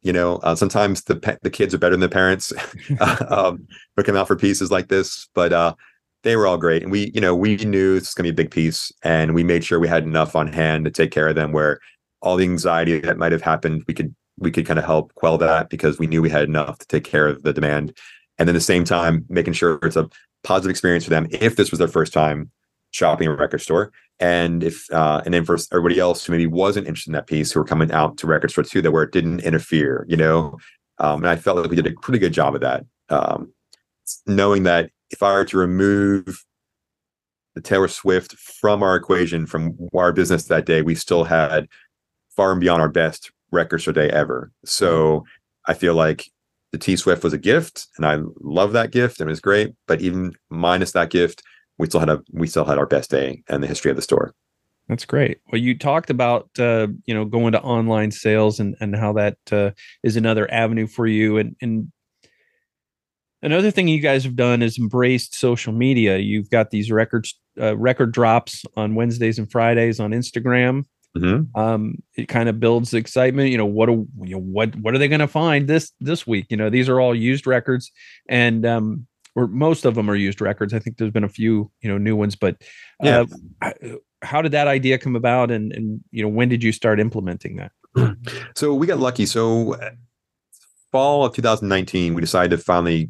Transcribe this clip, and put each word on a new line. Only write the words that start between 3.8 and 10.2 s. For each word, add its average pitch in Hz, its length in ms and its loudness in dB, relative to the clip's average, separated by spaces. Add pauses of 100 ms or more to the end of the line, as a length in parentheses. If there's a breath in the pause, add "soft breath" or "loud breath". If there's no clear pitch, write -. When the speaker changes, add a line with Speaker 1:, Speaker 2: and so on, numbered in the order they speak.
Speaker 1:
who 101 80 2
come 101 120 0
out 98 120 0
for 101 80 0
pieces 95 360 0
like 92 180 0
this. - 440 -2
But, 87 180 2
uh, 85 240 2 (480 soft breath)
they 113 120 2
were 107 100 2
all 90 120 2
great. 82 260 0
And 92 80 -8
we, 101 220 -2
you 113 80 -2
know, 90 140 2
we 104 220 0
knew 95 380 0
this 90 140 -4
was - 40 -10
gonna 87 140 -4
be 85 40 0
a 82 120 0
big 80 80 -6
piece, 80 400 -2 (120)
and 80 300 2
we 85 100 2
made 85 200 2
sure 85 160 -2
we 85 80 2
had 80 160 2
enough 80 320 0